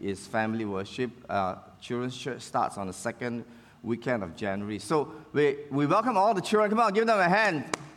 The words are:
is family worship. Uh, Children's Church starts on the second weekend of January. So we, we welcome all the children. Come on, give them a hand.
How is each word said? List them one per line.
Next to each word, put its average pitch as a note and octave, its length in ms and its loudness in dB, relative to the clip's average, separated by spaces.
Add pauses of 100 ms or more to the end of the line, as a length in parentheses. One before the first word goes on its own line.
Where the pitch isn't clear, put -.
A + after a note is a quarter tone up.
is G2 260 -6
family A2 380 -2
worship. G2+ 460 -4 (180)
Uh, F#2+ 260 0 (240)
Children's B2+ 380 -4
Church A#2+ 240 -8
starts - 380 -2
on F#2+ 80 -4
the F2+ 60 -6
second A#2 520 -6 (380)
weekend A#2 400 -2
of D#2+ 120 -8
January. G2+ 440 -4
So D3+ 340 0 (180)
we, C#3+ 260 4 (120)
we C#3+ 160 0
welcome G#3+ 320 4
all G#3 160 6
the F#3 80 0
children. G#3+ 300 4
Come A3 80 4
on, G#3+ 140 4
give A3 120 4
them A3+ 140 4
a F3 100 4
hand. F#3 360 4 (320)